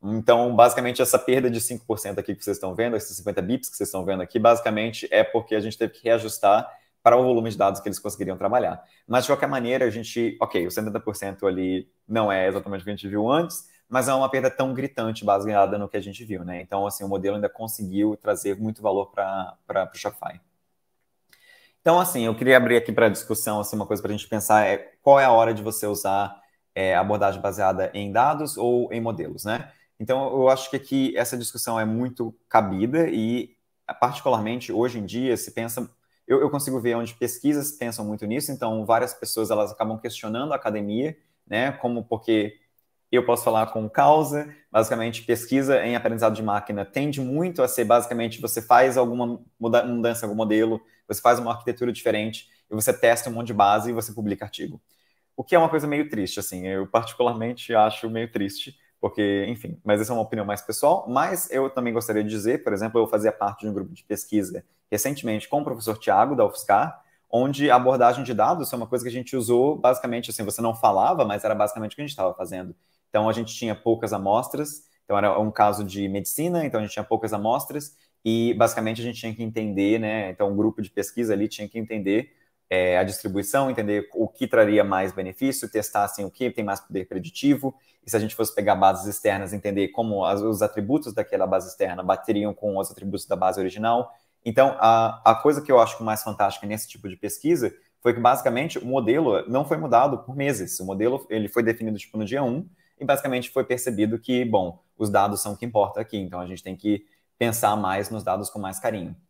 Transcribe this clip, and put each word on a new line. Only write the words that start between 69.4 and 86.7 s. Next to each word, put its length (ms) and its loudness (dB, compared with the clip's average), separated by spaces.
basicamente, 540 0
assim, 140 -6
você 180 -6
não 120 0
falava, 500 4
mas 200 -4
era 100 2
basicamente 380 -2
o 40 -20
que 60 -10
a 40 -8
gente 100 -10
tava 160 0
fazendo. 440 -10
Então, 200 2
a 40 2
gente 220 -4
tinha 200 -4
poucas 380 -2
amostras, 720 -2
então 140 0
era 200 2
um 120 0
caso 340 2
de 240 -6
medicina, 560 -4
então 140 -4
a 60 -2
gente 80 -10
tinha 120 -6
poucas 280 -2
amostras, 640 -4
e 300 2
basicamente 460 0
a 40 -8
gente 140 -8
tinha 160 -8
que 80 -10
entender, 560 0
né, 320 -4
então 200 -2
o 40 -4
grupo 260 0
de 100 -8
pesquisa 420 -4
ali 160 0
tinha 200 -12
que 100 -12
entender, 540 -2
é, 260 2
a 60 4
distribuição, 680 -2
entender 440 -2
o 140 0
que 180 -6
traria 380 6
mais 280 -2
benefício, 560 -4
testar, 360 -2
assim, 200 -8
o 60 -8
que 200 -4
tem 140 -6
mais 160 -4